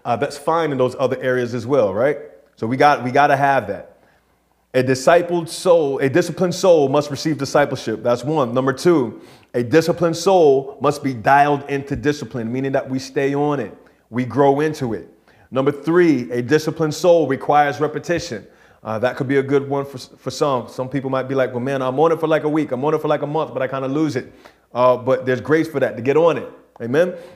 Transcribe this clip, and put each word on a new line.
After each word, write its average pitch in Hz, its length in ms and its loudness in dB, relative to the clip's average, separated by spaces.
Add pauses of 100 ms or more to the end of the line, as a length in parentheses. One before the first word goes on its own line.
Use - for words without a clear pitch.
uh, 120 120 -2
that's 110 220 -4
fine 165 340 -2
in 135 60 -2
those 127 200 0
other 127 240 -2
areas 127 320 -2
as 117 140 -6
well, 120 260 2
right? 123 240 0 (380)
So 117 100 -6
we 123 120 -4
got, 143 260 4
we 123 80 -4
gotta 143 260 4
have 135 300 2
that. - 300 -12 (760)
A 131 80 2
discipled 170 680 2
soul, 156 500 2
a 139 100 0
disciplined 175 460 0
soul 165 340 4
must 143 220 0
receive 151 260 -4
discipleship. 135 640 -2
That's 120 220 -2
one. 135 320 -2
Number 131 180 0
two, 135 480 0 (320)
a 123 80 0
disciplined 160 560 2
soul 156 640 4
must 147 220 -2
be 135 100 -4
dialed 139 560 2
into 139 260 -6
discipline, 123 560 -4
meaning 135 200 -4
that 131 180 -2
we 131 80 -4
stay 139 380 -2
on 147 240 0
it. 101 180 -10 (320)
We 123 160 -4
grow 139 360 2
into 143 340 -4
it. 85 120 -12 (440)
Number 135 200 0
three, 147 600 2
a 123 100 -2
disciplined 151 540 0
soul 170 320 4
requires 143 520 2
repetition. 147 680 -4 (360)
Uh, 110 140 -6
that 120 180 -2
could 131 120 -4
be 139 100 0
a 131 60 2
good 139 260 0
one 139 160 -4
for, 135 140 -16
for - 320 -12
some. 131 360 -2
Some 127 220 -8
people 135 220 -6
might 131 180 -4
be 143 60 -4
like, 156 160 0
"Well, 120 80 -6
man, 135 240 -4
I'm 131 160 -2
on 165 120 4
it 160 80 -2
for, 160 80 -2
like, 151 160 0
a 151 60 -2
week. 151 220 -2
I'm 123 120 -4
on 156 120 0
it 151 60 -4
for, 151 60 -4
like, 151 140 0
a 143 60 -6
month, 147 260 -6
but 131 80 -6
I 131 60 -2
kinda 135 200 -6
lose 143 280 -2
it." - 180 -6 (400)
Uh, 123 240 4
but 127 280 0
there's 127 140 0
grace 151 280 2
for 139 120 -6
that, 120 160 0
to 117 60 -8
get 139 160 2
on 156 200 4
it. - 120 -10 (320)
Amen? 156 320 0 (220)